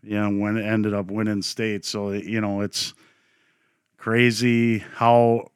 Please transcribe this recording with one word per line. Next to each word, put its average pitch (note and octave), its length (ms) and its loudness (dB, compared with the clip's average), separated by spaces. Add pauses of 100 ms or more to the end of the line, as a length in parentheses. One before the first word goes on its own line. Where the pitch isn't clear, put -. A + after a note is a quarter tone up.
yeah, G#2 240 -2
when G#2 300 -2
ended G#2+ 360 0
up G2+ 160 -4
winning G#2+ 320 -2
state. G#2+ 440 -6
So, G2+ 260 -6
you G2+ 280 -4
know, G2+ 220 -2
it's - 320 -6 (1040)
crazy A#2 840 2 (120)
how A#2 600 4